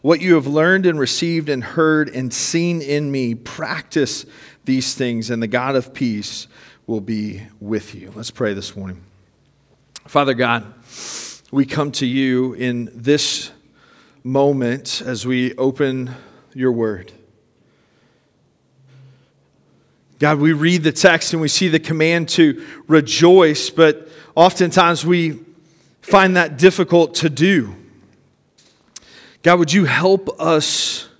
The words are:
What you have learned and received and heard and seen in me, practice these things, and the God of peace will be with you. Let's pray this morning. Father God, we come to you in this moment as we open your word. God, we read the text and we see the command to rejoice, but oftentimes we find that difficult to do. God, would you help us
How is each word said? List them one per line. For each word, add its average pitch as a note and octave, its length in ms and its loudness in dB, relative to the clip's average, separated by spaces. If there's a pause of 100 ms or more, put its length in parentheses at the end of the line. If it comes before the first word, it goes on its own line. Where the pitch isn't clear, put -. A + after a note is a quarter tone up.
What D3+ 180 2
you F3+ 140 4
have C#3 120 2
learned F3 400 2
and D#3+ 120 2
received D#3+ 500 -2
and C3 140 -4
heard D#3 460 0
and B2+ 240 -8
seen E3+ 480 -4
in C#3+ 320 -4
me, B2+ 220 -4
practice - 880 -6 (400)
these C3 300 -4
things, A#2 360 -6
and A#2 120 -4
the A2+ 40 -4
God B2+ 300 -2
of B2 160 -4
peace G#2+ 560 -8 (380)
will A2 140 -6
be G#2 420 -8 (180)
with G#2 340 -8
you. F#2 220 -20
Let's A2+ 140 -12
pray G#2+ 240 -4
this G2 200 -12
morning. F#2 280 -14 (1040)
Father C3+ 280 0
God, A#2 300 -2 (880)
we C3+ 120 0
come C#3+ 280 -4
to C3+ 140 -4
you B2+ 480 -2
in A#2+ 400 -6
this C3 580 -2 (720)
moment C3 800 -2
as A#2+ 220 -8
we B2+ 280 -2
open C3 600 -4 (400)
your B2+ 180 -2
word. G#2+ 400 -4 (3000)
God, D3 200 2
we D3+ 140 4
read D#3+ 300 0
the D3+ 100 2
text E3 400 2
and E3 80 -2
we D3+ 80 -2
see F#3 200 0
the D#3+ 120 2
command D#3+ 500 0
to D#3 360 2 (200)
rejoice, D#3 840 4
but D#3 380 2 (260)
oftentimes E3+ 720 4
we E3 360 0 (600)
find F#3+ 340 6
that D3+ 220 0
difficult E3+ 580 4
to E3 140 0
do. C#3 440 0 (1700)
God, F3 160 4
would D#3 140 2
you F#3 140 4
help F#3 520 0
us - 680 -2 (120)